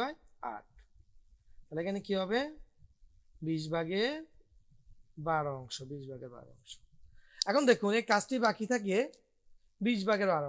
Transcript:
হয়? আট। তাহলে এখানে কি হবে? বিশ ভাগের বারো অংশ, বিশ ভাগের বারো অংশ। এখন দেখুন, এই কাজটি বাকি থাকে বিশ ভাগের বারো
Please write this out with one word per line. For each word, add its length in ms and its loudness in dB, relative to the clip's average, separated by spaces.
হয়? 140 -4
আট। 120 -14
তাহলে 180 -6
এখানে 240 -2
কি 140 -4
হবে? 200 0
বিশ 160 -2
ভাগের 400 -2
বারো 320 0
অংশ, 160 -12
বিশ 200 -10
ভাগের 260 -14
বারো 220 -20
অংশ। 140 -20
এখন 200 4
দেখুন, 280 4
এই 140 0
কাজটি 240 2
বাকি 260 2
থাকে 240 2
বিশ 220 4
ভাগের 260 4
বারো 140 0